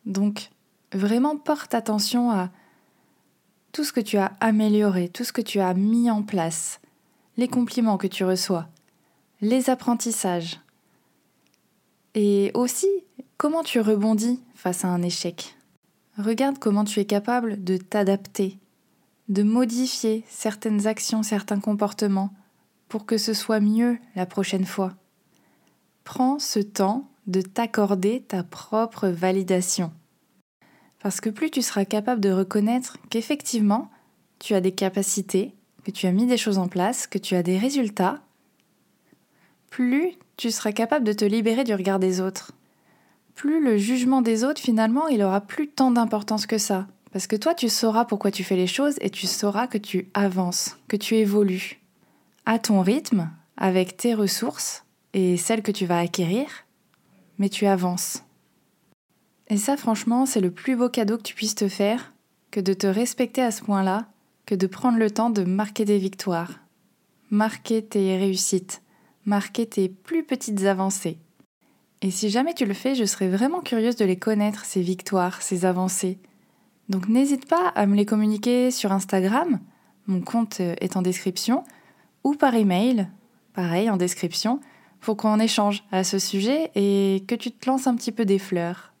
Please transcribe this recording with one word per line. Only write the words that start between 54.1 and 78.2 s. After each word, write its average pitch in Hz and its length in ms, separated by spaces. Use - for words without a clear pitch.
ressources - 720
et 180 240
celles 220 260
que 214 80
tu 196 140
vas 175 140
acquérir, 175 480
mais 196 100
tu 196 160
avances. 180 580
Et 208 60
ça, 269 180
franchement, 240 500
c'est 262 140
le 185 100
plus 247 280
beau 240 100
cadeau 233 300
que 220 60
tu - 120
puisses 214 200
te 202 120
faire, 208 460
que 208 100
de 190 120
te 196 140
respecter 240 540
à 240 100
ce 214 100
point-là, 196 460
que 208 100
de 190 100
prendre 226 320
le 220 140
temps 226 180
de 208 140
marquer 208 400
des 208 140
victoires, 185 640
marquer 214 540
tes 190 340
réussites, 185 640
marquer 202 400
tes 196 240
plus 320 340
petites 226 400
avancées. 190 540
Et 190 100
si 208 180
jamais 240 240
tu 247 120
le 196 80
fais, 254 220
je 247 80
serais 196 240
vraiment 247 320
curieuse 233 380
de 214 80
les 185 100
connaître, 208 480
ces - 180
victoires, 180 600
ces 185 240
avancées. 185 520
Donc 196 220
n'hésite 269 360
pas 349 300
à 208 100
me 202 120
les 208 80
communiquer 214 640